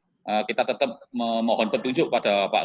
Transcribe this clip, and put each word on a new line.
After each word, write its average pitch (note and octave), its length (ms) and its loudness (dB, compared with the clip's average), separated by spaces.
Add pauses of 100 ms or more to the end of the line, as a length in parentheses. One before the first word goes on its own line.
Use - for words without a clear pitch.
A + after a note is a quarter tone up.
(220)
eh, G#2+ 240 -2
kita A#2 240 -2
tetap B2 400 -2
memohon A2+ 640 0
petunjuk C3 400 0
pada G2+ 320 2
Pak F#2 200 0